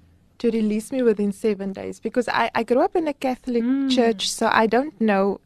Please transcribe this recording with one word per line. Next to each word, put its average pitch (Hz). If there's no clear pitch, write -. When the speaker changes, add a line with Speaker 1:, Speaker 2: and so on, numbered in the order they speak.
Speaker 1:
to 233
release 214
me 262
within 208
seven 196
days, 190
because 233
I, -
I 233
grew 247
up 381
in 330
a 285
Catholic 247
Speaker 2:
Mm. 269
Speaker 1:
church, 226
so 226
I 220
don't 262
know, 196